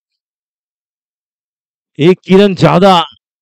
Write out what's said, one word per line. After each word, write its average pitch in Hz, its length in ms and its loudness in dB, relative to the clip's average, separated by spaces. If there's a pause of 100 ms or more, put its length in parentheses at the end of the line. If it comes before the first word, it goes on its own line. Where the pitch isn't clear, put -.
(2000)
एक 175 240 0
किरण 190 320 0
ज्यादा 170 480 0 (380)